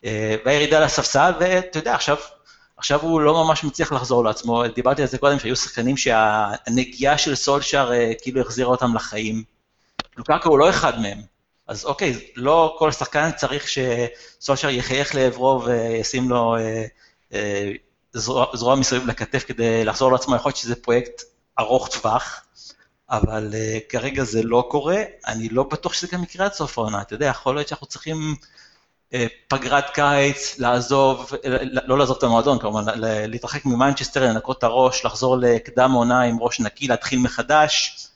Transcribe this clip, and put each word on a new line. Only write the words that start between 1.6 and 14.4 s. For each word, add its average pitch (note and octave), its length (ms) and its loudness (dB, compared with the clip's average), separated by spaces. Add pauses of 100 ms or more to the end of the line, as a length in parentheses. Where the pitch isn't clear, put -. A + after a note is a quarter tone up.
יודע, A#3 160 -2
עכשיו, D3 220 0 (600)
עכשיו C#3+ 240 0
הוא D#3+ 200 0
לא D#3 240 4
ממש D#3 200 2
מצליח D3+ 280 -4
לחזור B2 320 2
לעצמו. A#2 380 0 (120)
דיברתי C3 280 0
על C3 60 0
זה C3 100 -6
קודם, C#3+ 200 2
שהיו B2 180 -2
שחקנים B2 400 -2
שהנגיעה A#2 1200 0
של D3 160 0
סולשאר, C#3 580 0
אה, A#2 200 2 (100)
כאילו C3 180 -2
החזירה A#2+ 300 -2
אותם B2 240 2
לחיים. A2 480 -4 (760)
לוקאקו D#3 320 0
הוא D3 100 6
לא D#3+ 120 6
אחד B2+ 300 0
מהם. G#2+ 220 -6 (440)
אז G#2+ 180 -10
אוקיי, C#3 340 -2 (180)
לא D#3 420 2
כל D3+ 140 2
שחקן D3+ 440 -2
צריך C#3+ 320 -4
שסולשאר B2+ 1000 -2